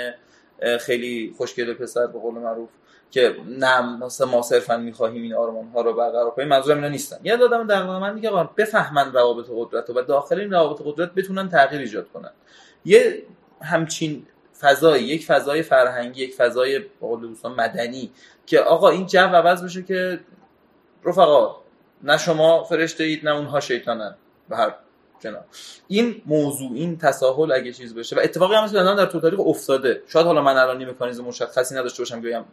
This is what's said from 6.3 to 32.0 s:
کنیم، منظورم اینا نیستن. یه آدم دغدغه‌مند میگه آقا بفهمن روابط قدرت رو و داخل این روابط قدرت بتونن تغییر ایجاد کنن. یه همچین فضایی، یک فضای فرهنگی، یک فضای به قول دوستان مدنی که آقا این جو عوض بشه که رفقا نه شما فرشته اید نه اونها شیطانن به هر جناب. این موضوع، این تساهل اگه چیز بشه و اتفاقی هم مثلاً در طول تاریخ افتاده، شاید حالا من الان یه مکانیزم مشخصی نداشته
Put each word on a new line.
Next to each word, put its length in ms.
کنیم، 180
منظورم 280
اینا 120
نیستن. 360
یه 100
آدم 320
دغدغه‌مند 480
میگه 140
آقا 160
بفهمن 560
روابط 420
قدرت 340
رو 60
و 80
داخل 380
این 100
روابط 340
قدرت 300
بتونن 340
تغییر 320
ایجاد 320
کنن. 180
یه 380
همچین 640
فضایی، 440
یک 200
فضای 380
فرهنگی، 600
یک 120
فضای 440
به 80
قول 200
دوستان 320
مدنی 580
که 140
آقا 300
این 160
جو 120
عوض 460
بشه 180
که 380
رفقا 520
نه 160
شما 460
فرشته 400
اید 200
نه 60
اونها 300
شیطانن 540
به 80
هر 180
جناب. 240
این 380
موضوع، 480
این 240
تساهل 540
اگه 200
چیز 220
بشه 220
و 20
اتفاقی 360
هم 100
مثلاً 300
در 120
طول 140
تاریخ 200
افتاده، 680
شاید 180
حالا 160
من 140
الان 240
یه 60
مکانیزم 380
مشخصی 500
نداشته 280